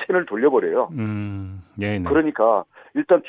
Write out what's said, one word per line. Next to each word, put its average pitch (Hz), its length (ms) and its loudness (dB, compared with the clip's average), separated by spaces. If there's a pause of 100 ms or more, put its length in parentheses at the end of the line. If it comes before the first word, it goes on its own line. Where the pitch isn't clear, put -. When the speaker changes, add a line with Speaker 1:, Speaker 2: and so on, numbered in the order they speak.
Speaker 1:
채널 180 200 0
돌려버려요. 110 680 2
Speaker 2:
음, 101 680 -6 (140)
네, 101 240 -2
네. 87 100 -4
Speaker 1:
그러니까 117 540 2 (320)
일단 151 340 4